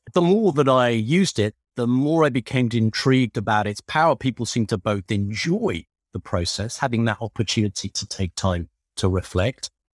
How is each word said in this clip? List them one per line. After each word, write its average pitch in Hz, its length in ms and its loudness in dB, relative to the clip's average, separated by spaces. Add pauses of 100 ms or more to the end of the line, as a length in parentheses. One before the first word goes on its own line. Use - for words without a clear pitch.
(140)
the 180 80 4
more 190 300 4
that 139 160 2
I 127 220 6
used 120 500 0
it, 107 160 0 (220)
the 120 100 0
more 147 380 2
I 143 40 2
became 127 440 0
intrigued 120 640 2
about 107 300 0
its 104 120 -6
power. 156 380 2
People 123 280 -4
seemed 113 220 -2
to 113 100 0
both 101 320 -4
enjoy 110 760 -2 (260)
the - 80 -8
process, 98 600 -4
having 117 260 0
that 110 160 -2
opportunity 104 640 -4
to - 180 -8
take - 300 -6
time 87 320 -2 (300)
to 98 100 0
reflect, 92 600 -4 (240)